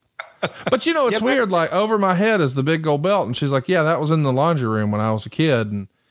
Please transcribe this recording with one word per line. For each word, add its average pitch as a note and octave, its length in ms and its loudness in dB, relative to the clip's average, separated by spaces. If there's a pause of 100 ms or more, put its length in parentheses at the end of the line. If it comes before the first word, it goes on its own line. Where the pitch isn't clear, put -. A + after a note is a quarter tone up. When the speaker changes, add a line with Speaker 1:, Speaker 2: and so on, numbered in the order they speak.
(720)
Speaker 1:
But, B3+ 140 0
you E4 80 0
know, C#4+ 140 2
it's G#3 80 0
Speaker 2:
Yeah, A3 40 0
but A3 60 -2
Speaker 1:
weird. B3+ 260 0
Like, E3 220 0
over G#3+ 240 0
my F#3+ 160 2
head G#3 280 2
is C3 140 0
the C3+ 80 0
big D#3+ 200 0
gold D3 180 0
belt. F3+ 260 0
And A#2+ 80 -4
she's C#3 160 -2
like, C3+ 160 -2
"Yeah, F3 160 2
that D#3 160 0
was D3+ 120 0
in D#3 120 2
the C3 100 0
laundry C#3 360 2
room G#2+ 220 0
when G#2 100 -2
I A2 100 0
was G#2+ 140 -4
a A2+ 40 -12
kid. A#2+ 420 0
And, G2+ 160 -6 (240)